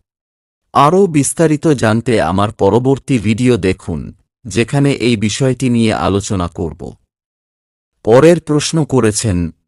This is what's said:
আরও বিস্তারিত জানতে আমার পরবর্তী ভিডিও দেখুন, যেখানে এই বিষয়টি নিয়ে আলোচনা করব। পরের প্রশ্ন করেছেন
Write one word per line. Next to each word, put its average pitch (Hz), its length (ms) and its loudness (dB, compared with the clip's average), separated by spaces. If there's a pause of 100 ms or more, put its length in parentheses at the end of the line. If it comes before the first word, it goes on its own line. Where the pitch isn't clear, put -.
(720)
আরও 175 340 4
বিস্তারিত 156 600 0
জানতে 117 540 0
আমার 95 300 -2
পরবর্তী 123 680 0
ভিডিও 113 380 0
দেখুন, 85 560 -6 (320)
যেখানে 139 460 0
এই 120 260 0
বিষয়টি 127 520 -2
নিয়ে 113 240 0
আলোচনা 90 540 -2
করব। 85 480 -10 (1080)
পরের 151 380 6
প্রশ্ন 151 440 -2
করেছেন 107 640 -2 (160)